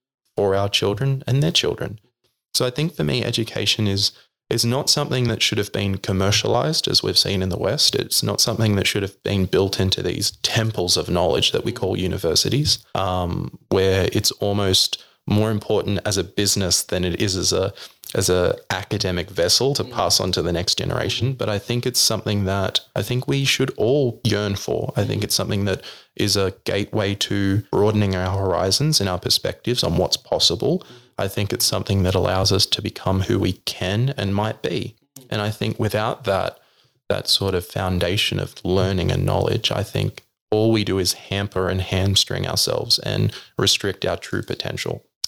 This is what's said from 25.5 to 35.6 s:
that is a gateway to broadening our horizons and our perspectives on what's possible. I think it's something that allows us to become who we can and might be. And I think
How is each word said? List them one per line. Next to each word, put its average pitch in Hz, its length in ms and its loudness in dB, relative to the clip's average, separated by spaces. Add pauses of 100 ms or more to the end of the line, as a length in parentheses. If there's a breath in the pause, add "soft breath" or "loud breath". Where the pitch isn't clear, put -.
that 98 180 -2 (320 loud breath)
is 98 220 2
a 95 260 0
gateway 101 540 0
to 101 560 0
broadening 104 420 4
our 92 240 0
horizons 95 640 2
and 98 80 2
our 90 100 -2
perspectives - 640 -2
on 82 140 0
what's 90 200 2
possible. - 720 0 (320 loud breath)
I 101 80 0
think 101 260 -2
it's 110 140 0
something 98 380 2
that 92 100 2
allows 95 380 2
us 95 140 4
to - 140 -2
become 95 420 -2
who 98 180 0
we 92 140 0
can 104 600 -2
and 101 160 -2
might 104 300 -2
be. 110 320 -4 (340)
And 110 140 -4
I 104 80 -2
think 110 300 -4